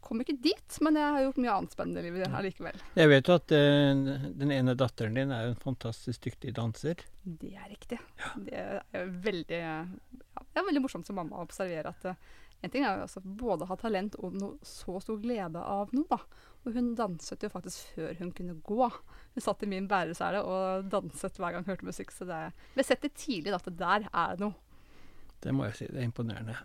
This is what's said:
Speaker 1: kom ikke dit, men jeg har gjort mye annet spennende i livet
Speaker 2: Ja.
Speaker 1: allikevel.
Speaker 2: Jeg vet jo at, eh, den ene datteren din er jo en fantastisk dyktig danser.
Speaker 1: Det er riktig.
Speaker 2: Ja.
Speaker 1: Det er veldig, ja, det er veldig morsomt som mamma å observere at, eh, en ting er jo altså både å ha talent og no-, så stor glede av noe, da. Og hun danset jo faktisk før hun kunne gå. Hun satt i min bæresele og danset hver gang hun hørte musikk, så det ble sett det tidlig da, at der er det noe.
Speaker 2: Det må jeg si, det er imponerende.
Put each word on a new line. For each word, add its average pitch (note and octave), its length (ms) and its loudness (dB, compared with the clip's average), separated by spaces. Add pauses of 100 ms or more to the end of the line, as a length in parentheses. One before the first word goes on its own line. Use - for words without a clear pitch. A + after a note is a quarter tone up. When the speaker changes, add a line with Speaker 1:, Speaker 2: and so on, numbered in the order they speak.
Speaker 1:
kom A3+ 160 -4
ikke C#4+ 220 -2
dit, - 400 2
men D#4 120 6
jeg D4 200 4
har C4+ 100 4
gjort C4+ 160 0
mye A#3+ 160 2
annet F3+ 160 -2
spennende F3 300 -4
i E3+ 80 -6
livet F3+ 180 -2
Speaker 2:
Ja. - 80 0
Speaker 1:
allikevel. - 380 -4 (200)
Speaker 2:
Jeg E3 140 12
vet C3+ 180 12
jo F3 60 10
at, E3+ 200 6
eh, C#3+ 420 8 (420)
den C#3 160 2
ene B2+ 240 4
datteren A2+ 380 2
din C3+ 180 2
er A2+ 140 0
jo - 60 0
en - 20 0 (200)
fantastisk - 460 -6
dyktig - 320 -6
danser. A#2 440 -2 (280)
Speaker 1:
Det F#3+ 300 -10
er F#3+ 160 -16
riktig. - 280 -10 (200)
Speaker 2:
Ja. - 180 -8
Speaker 1:
Det G3 160 -8 (400)
er F#3 160 -4
veldig, F3+ 420 -4
ja, E3 360 -4
det - 760 -12
er F#4 80 0
veldig C#4+ 140 2
morsomt E3+ 240 -4
som G3+ 100 -6
mamma E3+ 220 -6
å F3 100 -8
observere E3+ 380 -4
at, - 180 -8
eh, F#3 100 -4 (480)
en F3+ 80 -6
ting C4+ 140 4
er G3+ 140 2
jo F#3+ 80 -4
altså F#3+ 180 -12
både G3 400 0
å F3+ 40 -8
ha F#3 80 -2
talent G#3 420 -2
og F3+ 160 -6
no-, G3 280 -4
så - 380 -8
stor A3 160 -6
glede G#3 400 -4
av G3+ 380 -2
noe, C#4+ 160 2
da. A#3 80 4 (480)
Og A3+ 80 -4
hun A#3+ 200 0
danset F#3+ 460 -4
jo G#3+ 80 -2
faktisk - 480 -10
før D#3+ 220 -6
hun F3+ 140 -6
kunne F3 280 -8
gå. A#3 320 2 (420)
Hun B3+ 60 -4
satt - 220 0
i G#3+ 40 -2
min G3 220 -2
bæresele F3+ 560 2
og F#3+ 460 0
danset F#3+ 480 -2
hver F3 140 -2
gang F3 120 -4
hun F#3+ 100 -2
hørte F#3 140 -8
musikk, F#3 240 -8
så - 140 -10
det E3 260 -6 (220)
ble C4 100 -2
sett - 160 2
det - 140 -6
tidlig F#3+ 320 -6
da, G3 100 -2
at F3 220 -8
der F#3+ 340 0
er F3 240 0
det F3 40 -8
noe. G3+ 140 -4 (840)
Speaker 2:
Det C3 140 -2
må C3+ 100 2
jeg G#2 100 -4
si, - 120 -10
det - 180 -6
er A#2 80 -2
imponerende. A2+ 520 -6